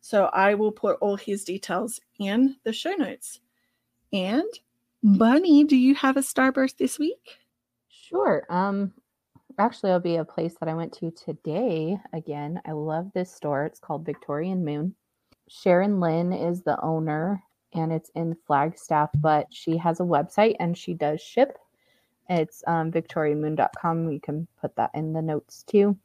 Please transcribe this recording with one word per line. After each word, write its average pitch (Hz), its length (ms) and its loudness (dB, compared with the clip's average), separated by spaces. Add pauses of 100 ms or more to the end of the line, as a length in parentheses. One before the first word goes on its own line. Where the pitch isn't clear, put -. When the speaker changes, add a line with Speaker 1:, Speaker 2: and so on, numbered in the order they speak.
Speaker 1:
So 202 240 2
I 202 300 2
will 214 180 0
put 208 260 -2
all 202 160 0
his 202 300 -8
details 196 560 -6 (180)
in 233 460 2
the 226 80 -4
show 311 220 -6
notes. 220 440 -6 (720)
And 202 320 -2 (580)
Bunny, 277 640 6
do 294 140 4
you 262 180 6
have 269 220 0
a - 20 2
starburst 262 560 0
this - 240 -2
week? - 400 -6 (480)
Speaker 2:
Sure. 339 640 -2
Um, 196 440 -2 (640)
actually, 208 320 0
it'll 180 100 4
be 170 180 -2
a 160 80 -2
place 170 340 -6
that 165 100 -4
I 160 60 -4
went 165 220 -6
to 165 120 -6
today 165 880 -4 (160)
again. 151 540 -8
I 156 60 -8
love 156 400 -6
this 180 200 -6
store. 147 320 -4
It's - 140 -10
called 156 260 -8
Victorian 165 580 -4
Moon. 151 300 -4 (540)
Sharon 190 520 2
Lynn 175 340 0
is 175 300 -4
the - 180 -2
owner, 160 600 -2 (320)
and 165 200 -2
it's 160 220 -6
in 165 200 -4 (120)
Flagstaff, 151 680 0
but 151 360 2
she - 260 -4
has 170 220 -2
a 180 40 0
website 175 560 2
and 175 180 -2
she - 160 -10
does 156 280 -2
ship. - 380 0 (680)
It's, 165 380 -2
um, 165 260 0
victorian 156 500 -2
moon 151 120 -2
dot - 260 0
com. 165 280 -2
We 147 120 -6
can 151 280 -8 (120)
put - 160 -8
that 113 200 -2
in 156 180 -4
the 160 80 -4
notes 156 420 -6
too. 202 420 2